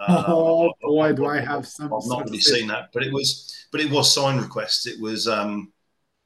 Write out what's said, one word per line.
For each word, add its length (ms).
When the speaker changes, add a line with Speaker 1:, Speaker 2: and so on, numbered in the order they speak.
Speaker 1:
Oh, 600
Speaker 2:
Um, 20
I, 20
Speaker 1:
boy, 200
Speaker 2:
I, 100
Speaker 1:
do 140
I 140
Speaker 2:
I, 0
Speaker 1:
have 260
some 300
Speaker 2:
I've 100
not 200
really 140
Speaker 1:
specific 200
Speaker 2:
seen 80
that, 240
but 100
it 100
was, 600
but 80
it 100
was 220
sign 260
requests. 480
It 140
was, 260
um, 460